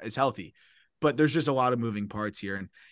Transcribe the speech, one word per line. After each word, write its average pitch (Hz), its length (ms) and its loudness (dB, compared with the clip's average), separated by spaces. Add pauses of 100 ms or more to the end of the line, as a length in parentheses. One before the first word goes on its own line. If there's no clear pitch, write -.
is 107 140 -6
healthy. 131 360 0 (480)
But 147 160 2
there's 151 160 6
just 151 160 0
a 143 40 2
lot 127 200 4
of 120 60 0
moving 104 300 -2
parts 107 300 -6
here. 98 180 -6
And, 95 120 -8 (240)